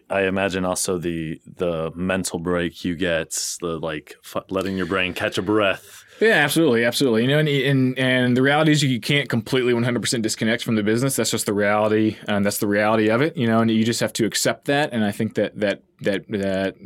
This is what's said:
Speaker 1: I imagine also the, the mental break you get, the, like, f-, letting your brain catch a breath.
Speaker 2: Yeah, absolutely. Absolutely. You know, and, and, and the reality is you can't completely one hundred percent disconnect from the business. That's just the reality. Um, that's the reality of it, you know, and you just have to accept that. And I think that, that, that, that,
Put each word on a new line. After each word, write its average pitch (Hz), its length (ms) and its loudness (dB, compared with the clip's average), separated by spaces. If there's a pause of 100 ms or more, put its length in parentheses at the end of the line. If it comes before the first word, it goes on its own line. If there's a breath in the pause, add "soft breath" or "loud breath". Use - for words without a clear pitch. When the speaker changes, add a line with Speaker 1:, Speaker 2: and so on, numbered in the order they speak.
Speaker 1:
I 98 140 2
imagine 95 420 0
also 90 320 -2
the, 82 480 -6
the 82 500 -4
mental 92 440 -4
break 87 440 -4
you 92 120 -2
get, 82 340 -2 (320)
the, 82 180 -4
like, 78 360 -8 (100)
f-, - 240 -8
letting 95 260 -4
your 90 120 -2
brain 90 260 -2
catch 107 240 -4
a 104 60 -4
breath. 101 580 0 (180)
Speaker 2:
Yeah, 220 160 4
absolutely. 143 500 2
Absolutely. 117 380 2
You 127 40 2
know, 147 120 4
and, 156 100 2
and, 131 500 2
and 127 380 2
the 131 40 2
reality 151 300 4
is 147 100 4
you 127 200 0
can't 143 260 0
completely 123 460 0
one 117 100 2
hundred 120 160 0
percent 113 240 -2
disconnect 113 400 -2
from 117 120 -2
the 107 80 2
business. 120 340 0
That's 113 120 0
just 113 160 -4
the 110 80 0
reality. 107 640 2 (140)
Um, 101 120 0
that's 101 180 -2
the 110 80 -2
reality 107 420 2
of 117 120 2
it, 165 140 -2
you 123 100 0
know, 113 140 4
and 113 100 2
you 113 140 2
just 113 160 0
have 110 140 -2
to 113 120 0
accept - 400 -2
that. 143 280 0
And 110 100 0
I 101 80 0
think 107 240 -4
that, 104 240 -2
that, 101 220 -2 (200)
that, 98 280 -2
that, 95 460 -2 (100)